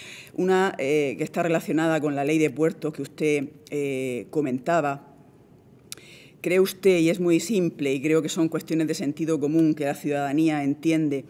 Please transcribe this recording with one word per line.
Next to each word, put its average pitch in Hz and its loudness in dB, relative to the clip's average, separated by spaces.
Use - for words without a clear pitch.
Una, 185 2
eh, 139 0
que 156 -4
está 170 -2
relacionada 160 0
con 143 -2
la 139 -2
ley 151 0
de 151 2
puertos 151 -2
que - -10
usted, 147 -2
eh, 131 -4
comentaba. 147 -2
¿Cree 175 2
usted, 190 4
y 160 4
es 180 0
muy 170 4
simple, 165 0
y 139 -2
creo 156 2
que 147 -4
son 165 0
cuestiones 160 -2
de 156 -2
sentido 156 -2
común 156 2
que 143 -4
la 143 -2
ciudadanía 143 0
entiende, 143 0